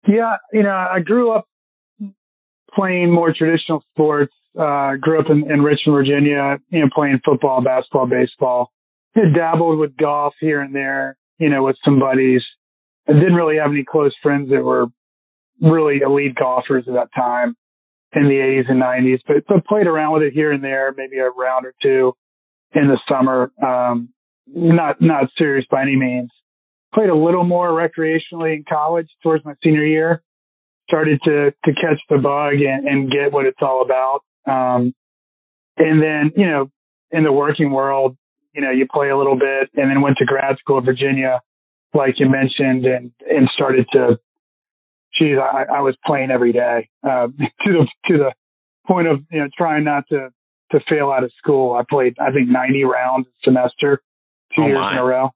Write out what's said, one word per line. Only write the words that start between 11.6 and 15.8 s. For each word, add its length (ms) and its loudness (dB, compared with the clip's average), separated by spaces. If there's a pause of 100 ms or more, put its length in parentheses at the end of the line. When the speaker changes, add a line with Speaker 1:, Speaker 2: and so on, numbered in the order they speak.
Speaker 1:
with 200 0
some 160 4
buddies. 420 2 (680)
I 40 4
didn't 220 6
really 240 2
have 140 0
any 120 -2
close 380 0
friends 280 0
that 120 2
were 240 0 (720)
really 400 2